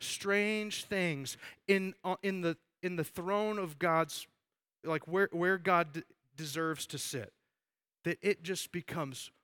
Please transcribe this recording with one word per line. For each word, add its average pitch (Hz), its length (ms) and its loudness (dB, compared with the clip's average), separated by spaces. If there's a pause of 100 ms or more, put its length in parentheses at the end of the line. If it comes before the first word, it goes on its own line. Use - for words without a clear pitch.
strange 208 840 0
things 165 500 0 (320)
in, 190 340 4
uh, 180 200 0
in 190 180 -2
the, 170 160 0 (260)
in 180 140 -2
the 160 80 0
throne 208 540 0
of 160 200 -6
God's, 160 480 2 (580)
like, 156 220 -2
where, 185 260 4
where 180 260 4
God 170 340 4
d-, 165 100 -6 (320)
deserves 160 520 -4
to 143 120 -8
sit, 120 320 -6 (760)
that 170 180 -2
it 196 200 2
just 175 300 -6
becomes 147 580 -6 (120)